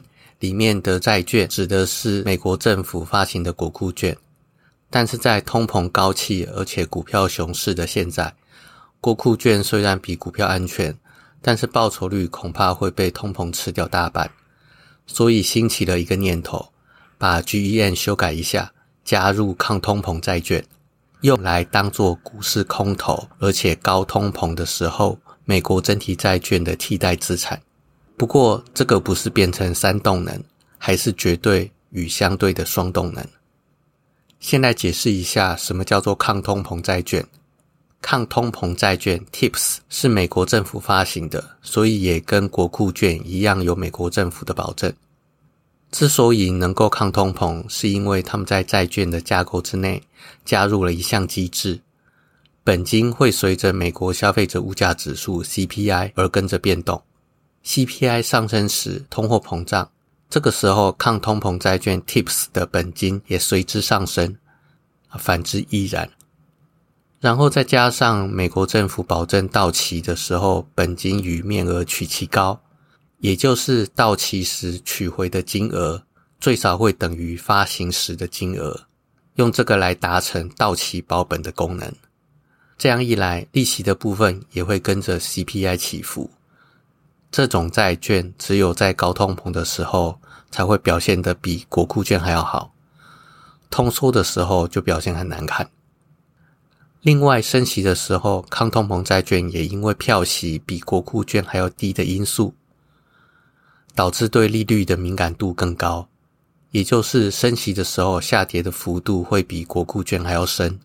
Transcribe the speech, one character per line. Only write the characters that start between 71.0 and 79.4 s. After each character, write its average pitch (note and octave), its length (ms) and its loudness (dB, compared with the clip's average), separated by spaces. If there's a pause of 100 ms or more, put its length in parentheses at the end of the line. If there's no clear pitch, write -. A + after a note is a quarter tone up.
与 F2 240 -4
面 F#2+ 240 -2
额 F2 180 -2
取 - 220 -6
其 - 200 -6
高， G2 360 0 (560)
也 G2 160 0
就 B2+ 220 2
是 A#2+ 320 0
到 A2+ 260 4
期 F#2+ 300 -2
时 F2+ 400 -6
取 - 240 -4
回 F#2 200 -4
的 F#2 140 -2
金 G#2 280 -2
额 F2 340 -4 (340)
最 C3 160 4
少 F#2 240 0
会 G#2+ 140 4
等 E2+ 220 -4
于 E2+ 220 -6
发 G2+ 300 2
行 F2+ 240 -4
时 - 240 -4
的 F2 140 -6
金 F#2 280 -6
额， - 300 -8 (480)
用 A#2+ 160 4